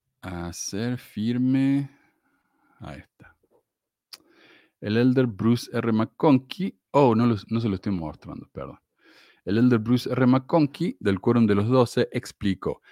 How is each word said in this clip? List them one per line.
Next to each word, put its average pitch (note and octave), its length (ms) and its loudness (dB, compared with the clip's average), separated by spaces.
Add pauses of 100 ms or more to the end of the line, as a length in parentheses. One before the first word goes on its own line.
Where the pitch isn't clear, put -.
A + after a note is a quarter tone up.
(220)
Hacer F#2 760 -8
firme. C3 920 -2 (920)
Ahí - 200 -14
está. - 380 -20 (1400)
El A2 160 -2
elder B2+ 280 2
Bruce A2+ 460 -2
R. A#2 220 -2
McConkie. C3 840 0 (140)
Oh, C3+ 240 4
no A#2 120 2
lo, A2+ 100 2 (100)
no A2+ 140 -4
se A2+ 80 -2
lo F#2+ 60 -2
estoy G2+ 180 -6
mostrando, D#2 560 -10
perdón. C#2 300 -14 (640)
El G2 120 0
elder A#2+ 220 4
Bruce A#2 300 -2
R. B2+ 180 2
McConkie, C#3+ 720 0
del G2 220 -2
Quórum A#2 260 4
de G2+ 80 4
los G2+ 140 0
Doce, B2 420 2
explicó, - 680 -6 (100)